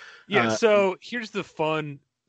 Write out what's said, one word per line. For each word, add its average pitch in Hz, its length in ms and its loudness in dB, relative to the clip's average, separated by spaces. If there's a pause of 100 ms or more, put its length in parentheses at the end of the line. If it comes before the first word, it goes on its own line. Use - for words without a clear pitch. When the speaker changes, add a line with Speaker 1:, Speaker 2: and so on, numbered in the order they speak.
(280)
Speaker 1:
Yeah, 226 200 2
Speaker 2:
Uh, - 20 0
Speaker 1:
so 208 500 2
here's 233 300 -10
the 190 140 -6
fun 156 540 -4 (300)